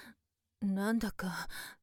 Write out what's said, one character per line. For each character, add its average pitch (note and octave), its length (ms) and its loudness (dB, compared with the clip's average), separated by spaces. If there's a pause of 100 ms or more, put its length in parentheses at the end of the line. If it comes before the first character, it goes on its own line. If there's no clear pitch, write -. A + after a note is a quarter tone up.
(640)
う G#3 40 2
ん。 G3 80 4
な G3+ 180 4
ん A#3 60 4
だ A3 140 2
か、 - 360 -4 (340)